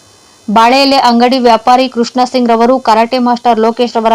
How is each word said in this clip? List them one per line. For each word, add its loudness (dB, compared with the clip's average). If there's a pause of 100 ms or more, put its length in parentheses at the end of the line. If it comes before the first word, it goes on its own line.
(500)
ಬಾಳೆಎಲೆ 2
ಅಂಗಡಿ 2
ವ್ಯಾಪಾರಿ 2
ಕೃಷ್ಣ -4
ಸಿಂಗ್ -2
ರವರು 0
ಕರಾಟೆ -2
ಮಾಸ್ಟರ್ -2
ಲೋಕೇಶ್ -2
ರವರ 0